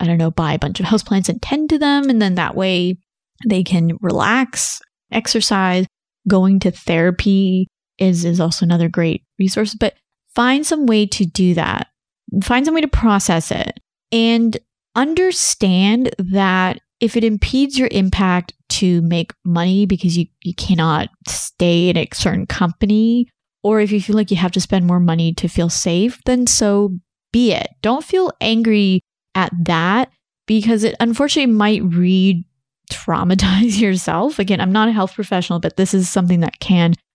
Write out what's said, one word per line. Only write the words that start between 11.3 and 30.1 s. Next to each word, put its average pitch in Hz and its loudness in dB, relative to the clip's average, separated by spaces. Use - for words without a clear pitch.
that. - -2
Find 247 0
some 320 0
way 320 0
to 302 0
process 196 0
it. - -8
And 226 2
understand 247 0
that 185 -2
if 226 -2
it 226 2
impedes 262 0
your 254 0
impact 185 0
to 180 0
make 165 -2
money 180 2
because 175 0
you, 165 0
you 175 -8
cannot 160 0
stay 175 0
at 170 0
a 160 -2
certain 185 -2
company, 220 0
or 214 2
if 208 0
you 208 0
feel 208 0
like 214 0
you 196 2
have 175 0
to 190 -2
spend 180 0
more 175 2
money 165 0
to - -4
feel 170 -2
safe, 185 -2
then 247 0
so 202 0
be 233 2
it. - -4
Don't 233 -2
feel 370 -2
angry 214 2
at 185 -2
that, 180 0